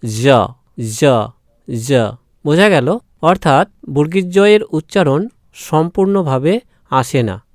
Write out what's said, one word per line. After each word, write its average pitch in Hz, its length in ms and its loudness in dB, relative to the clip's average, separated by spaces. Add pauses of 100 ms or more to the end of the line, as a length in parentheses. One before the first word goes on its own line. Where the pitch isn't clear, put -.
জ, 110 200 -6 (680)
জ, 107 100 -8 (680)
জ, 117 220 -10 (560)
বোঝা 165 240 2
গেল? 160 280 0 (240)
অর্থাৎ 170 460 2 (220)
বর্গীয় 160 420 -2
জ 185 80 0
এর 208 220 4 (100)
উচ্চারণ 160 560 -2 (260)
সম্পূর্ণভাবে 170 1040 -2 (300)
আসে 131 340 0
না। 104 320 -6